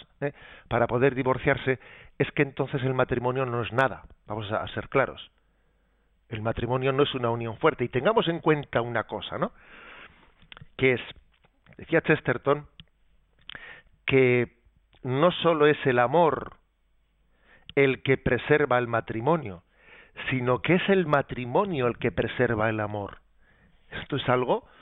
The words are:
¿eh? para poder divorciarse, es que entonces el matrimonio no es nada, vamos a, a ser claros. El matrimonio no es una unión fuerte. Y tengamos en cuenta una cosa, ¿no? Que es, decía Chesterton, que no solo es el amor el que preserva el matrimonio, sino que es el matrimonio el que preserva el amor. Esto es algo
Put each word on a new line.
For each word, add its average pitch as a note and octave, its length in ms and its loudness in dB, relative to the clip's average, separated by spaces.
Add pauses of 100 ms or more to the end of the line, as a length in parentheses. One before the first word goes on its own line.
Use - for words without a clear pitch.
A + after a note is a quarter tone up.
(200)
¿eh? C#3+ 120 -4 (360)
para A#2 180 2
poder B2 280 2
divorciarse, C3 640 0 (400)
es C#3+ 140 -2
que D#3 100 2
entonces C#3 400 -4
el C3 120 0
matrimonio B2+ 500 0
no A#2+ 180 -4
es G#2 100 -8
nada, A#2+ 320 0 (220)
vamos G#2+ 260 -8
a, G#2 100 -2
a - 60 -10
ser - 200 -8
claros. A2+ 420 -2 (1000)
El A2 100 -10
matrimonio A#2+ 520 -2
no C3+ 100 2
es C#3 120 0
una B2 140 -2
unión A#2 300 -4
fuerte. C#3+ 260 0
Y A#2+ 40 -2
tengamos F3+ 400 0
en E3 120 -4
cuenta D3 400 0
una A#2 240 -2
cosa, - 320 -10
¿no? D#3 160 -6 (1200)
Que C3 180 2
es, A2+ 60 -4 (760)
decía D#3+ 240 0
Chesterton, C#3+ 640 0 (1400)
que B2 500 2 (460)
no C#3 280 2
solo E3 360 2
es D3+ 180 4
el B2 140 2
amor C#3 580 2 (1200)
el C3+ 260 4
que C3 140 2
preserva C3 640 2
el A#2+ 100 -2
matrimonio, A2+ 760 -2 (640)
sino B2 320 0
que E3+ 140 4
es F3+ 120 0
el F#3+ 180 2
matrimonio C#3 800 0
el A2 100 -4
que B2 120 -2
preserva A2+ 600 0
el A2 100 -2
amor. G#2 380 -8 (720)
Esto - 260 -8
es B2 120 -6
algo B2+ 380 0 (160)